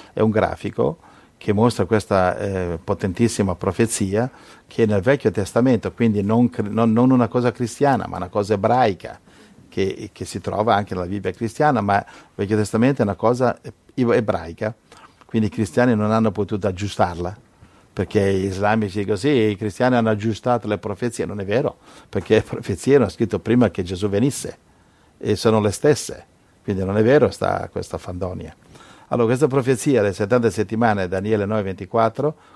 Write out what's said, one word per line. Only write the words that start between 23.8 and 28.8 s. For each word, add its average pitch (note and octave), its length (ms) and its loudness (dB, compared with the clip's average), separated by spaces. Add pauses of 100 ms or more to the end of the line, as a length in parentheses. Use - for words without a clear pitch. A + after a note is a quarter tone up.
Gesù F#2 260 -4
venisse G#2+ 480 -2 (600)
e G#2 200 -2
sono A2 240 2
le G#2 100 2
stesse, - 540 0 (360)
quindi F#2+ 220 -4
non G2 140 -2
è A2 60 4
vero B2 280 4
sta, F#2 400 -4
questa - 260 -8
fandonia. F2+ 560 -10 (540)